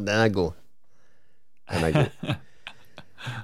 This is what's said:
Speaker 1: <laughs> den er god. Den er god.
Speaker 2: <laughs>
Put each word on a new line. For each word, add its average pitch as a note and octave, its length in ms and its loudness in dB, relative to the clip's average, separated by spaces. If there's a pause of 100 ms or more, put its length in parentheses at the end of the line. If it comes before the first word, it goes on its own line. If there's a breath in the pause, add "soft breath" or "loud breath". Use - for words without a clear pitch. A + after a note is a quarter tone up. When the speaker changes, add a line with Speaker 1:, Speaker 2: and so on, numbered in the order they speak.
Speaker 1:
<laughs> G2+ 80 0
den G#2+ 120 6
er A2 120 8
god. F2+ 200 2 (1120)
Den E2 220 4
er G#2+ 100 6
god. - 400 2
Speaker 2:
<laughs> - 100 -16 (960 loud breath)